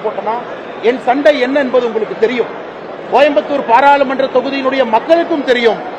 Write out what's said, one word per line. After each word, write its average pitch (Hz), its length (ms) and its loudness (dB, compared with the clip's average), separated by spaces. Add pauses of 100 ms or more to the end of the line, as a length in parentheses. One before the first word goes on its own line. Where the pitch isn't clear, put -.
போட்டேனா, 208 300 -4 (540)
என் 254 180 -2
சண்டை 285 260 4 (140)
என்ன 269 80 -2 (100)
என்பது 247 240 0
உங்களுக்கு 208 360 -4
தெரியும். 240 260 -2 (600)
கோயம்புத்தூர் 285 580 2
பாராளுமன்ற 269 540 4 (100)
தொகுதியினுடைய 262 480 0 (100)
மக்களுக்கும் 320 560 2
தெரியும் 226 300 2 (200)